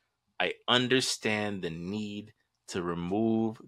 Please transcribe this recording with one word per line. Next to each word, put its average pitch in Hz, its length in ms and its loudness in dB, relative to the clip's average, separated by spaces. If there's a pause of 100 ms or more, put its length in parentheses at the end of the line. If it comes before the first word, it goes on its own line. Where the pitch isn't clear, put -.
(400)
I 90 140 0 (140)
understand 113 960 2
the 85 80 -2
need 180 640 -6 (340)
to - 160 -4
remove 110 840 0